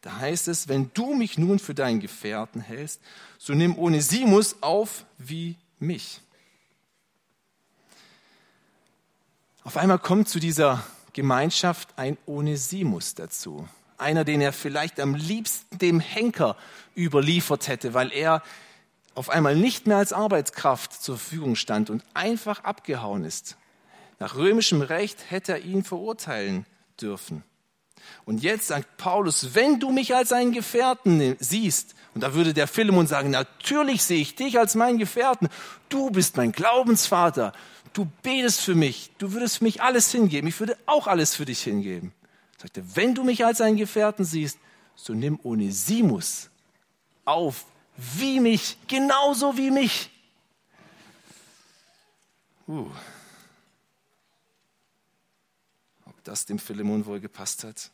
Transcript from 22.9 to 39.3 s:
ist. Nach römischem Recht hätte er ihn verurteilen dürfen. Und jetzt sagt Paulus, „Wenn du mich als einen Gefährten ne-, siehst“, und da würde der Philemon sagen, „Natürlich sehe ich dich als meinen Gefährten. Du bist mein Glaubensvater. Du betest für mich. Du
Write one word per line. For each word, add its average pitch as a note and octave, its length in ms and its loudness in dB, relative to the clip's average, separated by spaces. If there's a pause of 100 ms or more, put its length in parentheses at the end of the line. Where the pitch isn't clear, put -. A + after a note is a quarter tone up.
ist. - 320 -12 (640)
Nach - 160 -10
römischem F3+ 460 2
Recht E3 500 -4
hätte F#3 220 -4
er D3+ 100 -6
ihn F#3 200 -2
verurteilen C#3 840 -6 (340)
dürfen. F#2+ 440 -10 (840)
Und G#3+ 180 -4
jetzt G#3 240 -2
sagt C#3+ 300 -6
Paulus, F3+ 580 -2
„Wenn C4 240 6
du C4 120 0
mich C4 240 2
als B3 160 2
einen B3 200 2
Gefährten A#3 680 2
ne-, C3 220 2
siehst“, E3+ 560 -2 (180)
und A2 80 -6
da C3+ 120 -4
würde D#3+ 200 2
der D3 140 2
Philemon G3 400 4
sagen, C#3+ 220 0
„Natürlich C4 760 0
sehe E3 180 2
ich - 140 -4
dich B3 240 0
als A3 160 4
meinen A#3+ 240 4
Gefährten. A#3 500 0 (400)
Du C4+ 220 -2
bist F#3 260 2
mein A#2+ 140 2
Glaubensvater. F#3 1000 4 (400)
Du G3+ 120 -2 (160)
betest B3+ 400 0
für F#3 140 0
mich. D#3 420 0
Du G3 140 -6